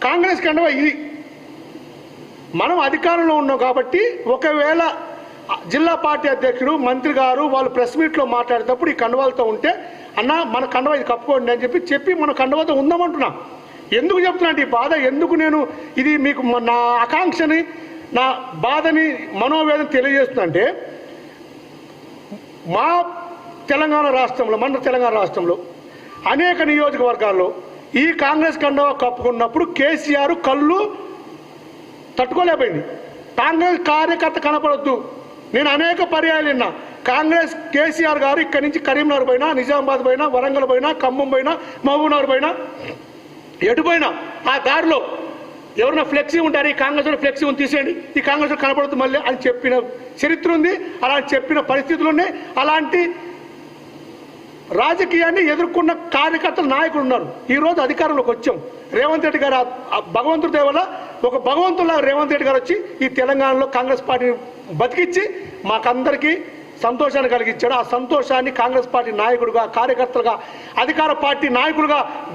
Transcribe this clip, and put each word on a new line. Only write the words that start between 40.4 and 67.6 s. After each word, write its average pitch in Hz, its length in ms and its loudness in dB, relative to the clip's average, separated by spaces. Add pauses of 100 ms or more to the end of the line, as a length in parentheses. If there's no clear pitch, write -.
పోయినా, 262 220 2
ఖమ్మం 269 380 0
పోయినా, 269 280 0 (280)
మహబూబ్నగర్ 285 440 2
పోయినా, 269 260 2 (1080)
ఎటు 240 180 4
పోయినా 320 320 2 (360)
ఆ 269 80 2
దారిలో 302 500 2 (720)
ఎవరైనా 285 260 2
ఫ్లెక్సీ 294 360 0
ఉంటారు, 302 280 2
"ఈ 285 60 2
కాంగ్రెస్ 285 340 0
వాడు 294 120 0
ఫ్లెక్సీ 277 260 0
ఉంది 277 120 0
తీసేయండి, 285 380 0 (220)
ఈ - 20 0
కాంగ్రెస్ 285 320 0
వాడు 294 100 -2
కనపడొద్దు 277 340 0
మళ్ళీ" 262 240 2
అని 254 180 -2 (100)
చెప్పిన 247 340 2 (440)
చరిత్ర 330 260 2
ఉంది, 339 280 2 (240)
అలా 277 180 2 (120)
చెప్పిన 269 260 2
పరిస్థితులు 285 500 0
ఉన్నాయి. 330 240 2 (240)
అలాంటి 320 580 2 (1600)
రాజకీయాన్ని 339 760 2
ఎదుర్కొన్న 339 460 2
కార్యకర్తలు, 320 720 0
నాయకులు 294 360 0
ఉన్నారు. 247 280 0 (200)
ఈరోజు 302 320 2
అధికారంలోకి 269 500 0
వచ్చాం, 226 300 -2 (320)
రేవంత్ 294 300 2
రెడ్డి 311 160 0
గారు 277 140 2
ఆ, 254 120 2 (280)
ఆ 202 60 0
భగవంతుడి 302 540 0
దయ 294 80 4
వల్ల 294 260 2 (360)
ఒక 247 220 0
భగవంతుడిలా 330 540 2
రేవంత్ 277 320 2
రెడ్డి 285 160 0
గారు 269 100 4
వచ్చి 294 480 -2
ఈ 254 40 2
తెలంగాణలో 269 560 2
కాంగ్రెస్ 254 440 -2
పార్టీని 247 240 2 (400)
బతికించి 359 600 0 (300)
మాకందరికీ 247 720 0 (460)
సంతోషాన్ని 262 460 2
కలిగించాడు. 233 440 0